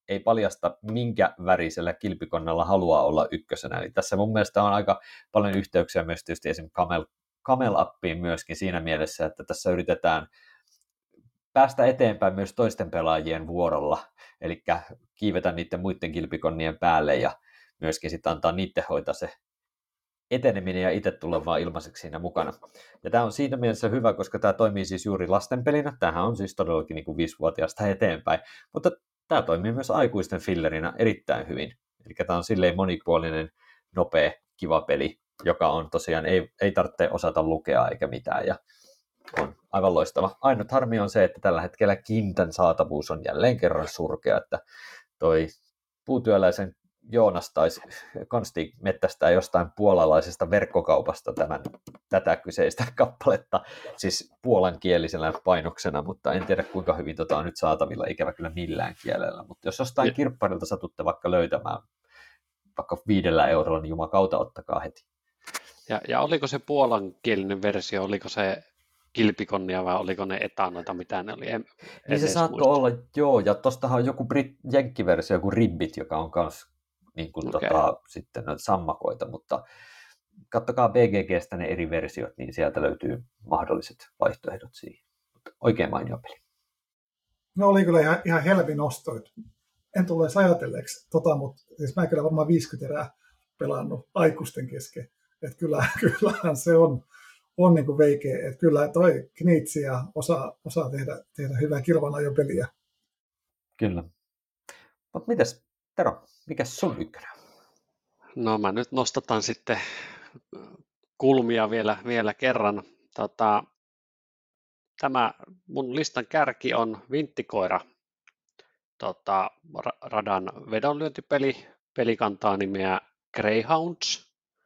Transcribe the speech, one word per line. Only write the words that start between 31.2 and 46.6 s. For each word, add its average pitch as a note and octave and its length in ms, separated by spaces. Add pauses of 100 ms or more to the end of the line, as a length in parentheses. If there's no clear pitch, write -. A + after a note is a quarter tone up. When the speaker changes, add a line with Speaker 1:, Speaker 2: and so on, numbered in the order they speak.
Speaker 1:
hyvin. C#2 300 (280)
Elikkä E2+ 200
tää F2 120
on F2 60
silleen F2+ 320
monipuolinen, E2 760 (440)
nopea, D#2+ 360 (260)
kiva D#2+ 240
peli, C#2+ 380 (240)
joka E2 260
on D#2 200
tosiaan, D#2+ 360
ei, F2+ 240 (120)
ei G2 100
tarvitse - 400
osata E2 320
lukea D#2 440
eikä - 200
mitään, - 400
ja - 80 (840)
on - 160 (160)
aivan F#2+ 220
loistava. E2+ 480
Ainut C3 300
harmi B2 280
on G2+ 100
se, G2+ 140
että - 180
tällä E2+ 200
hetkellä G2 340
Kintan F#2+ 580
saatavuus D#2+ 580
on D#2 140
jälleen A#2+ 320
kerran D#2+ 300
surkea, D2+ 500
että - 220 (600)
toi D#2+ 280 (580)
puutyöläisen G2+ 720 (340)